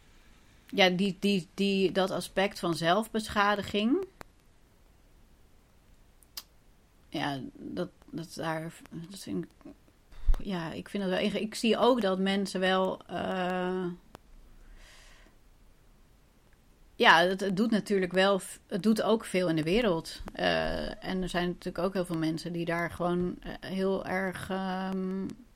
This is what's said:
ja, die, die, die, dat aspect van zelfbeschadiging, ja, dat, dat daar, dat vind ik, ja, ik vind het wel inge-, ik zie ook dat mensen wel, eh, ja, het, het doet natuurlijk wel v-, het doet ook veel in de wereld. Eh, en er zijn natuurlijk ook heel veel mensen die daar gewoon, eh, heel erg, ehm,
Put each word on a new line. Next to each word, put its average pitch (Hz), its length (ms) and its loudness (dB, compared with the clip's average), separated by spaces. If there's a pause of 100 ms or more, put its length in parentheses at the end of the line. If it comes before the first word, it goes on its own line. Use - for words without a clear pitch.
(640)
ja, 185 240 6
die, 180 300 0
die, 202 340 2
die, 196 380 2
dat 185 200 0
aspect 190 480 -4
van 170 160 -2
zelfbeschadiging, 208 1300 0 (3000)
ja, 143 300 -4 (140)
dat, - 360 -6 (220)
dat 170 240 -10
daar, 160 380 -6 (360)
dat 196 100 -16
vind 185 240 -6
ik, - 60 -16 (960)
ja, 175 280 -6
ik - 180 -12
vind 202 140 -4
het 185 80 0
wel 185 100 0
inge-, 208 200 0
ik 214 140 -6
zie 226 220 2
ook 240 240 4
dat 190 180 0
mensen 196 400 -2
wel, 190 480 0
eh, 185 800 -2 (3000)
ja, 196 260 10
het, 190 200 4
het 196 160 0
doet 220 140 2
natuurlijk 190 400 2
wel 190 280 4
v-, - 180 -14 (100)
het 190 160 -4
doet 220 180 4
ook 220 240 2
veel 180 240 0
in 160 60 2
de 156 80 2
wereld. 170 580 0 (120)
Eh, 80 720 -2
en 185 160 -4
er 180 80 -4
zijn 175 180 -2
natuurlijk 175 380 -4
ook 190 80 -2
heel 185 120 0
veel 170 120 -4
mensen 160 360 -4
die 170 120 -4
daar 170 260 -2
gewoon, 175 480 -2
eh, - 200 -12
heel 190 460 -2
erg, 185 440 -4
ehm, 190 760 -4 (280)